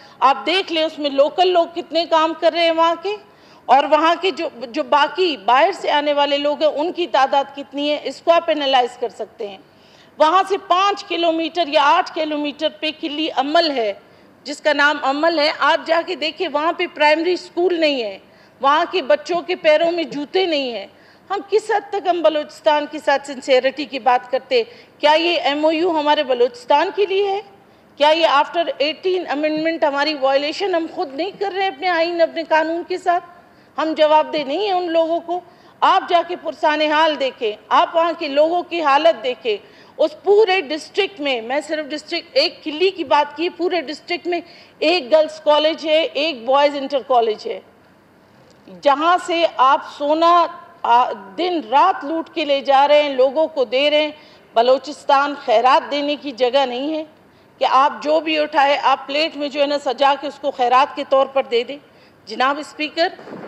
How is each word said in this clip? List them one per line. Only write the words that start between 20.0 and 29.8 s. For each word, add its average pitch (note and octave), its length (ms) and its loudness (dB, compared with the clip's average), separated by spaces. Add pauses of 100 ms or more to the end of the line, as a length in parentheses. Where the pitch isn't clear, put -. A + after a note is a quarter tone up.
जूते D4 360 -2
नहीं C#4 260 -2
हैं। G3 300 -14 (300)
हम G4 80 -4 (100)
किस G#4+ 200 0
हद A4 120 0 (100)
तक F#4+ 160 -4
हम E4+ 140 0
बलूचिस्तान D4+ 640 0
के D4+ 120 -10
साथ C#4 200 0
sincerity C4+ 680 -2
की C4+ 120 -8
बात B3 320 0
करते B3+ 280 0
हैं? A3+ 80 0 (340)
क्या D4 120 4
ये E4 240 2
एमओयू D#4 540 0
हमारे D4+ 340 0
बलूचिस्तान D4 640 0
के G4 160 0
लिए F#4+ 200 0
है? G4 160 -4 (560)
क्या C#4+ 120 6
ये D#4+ 180 2
after D4 360 0 (180)
eighteen F4 440 -2
amendment D#4 580 -2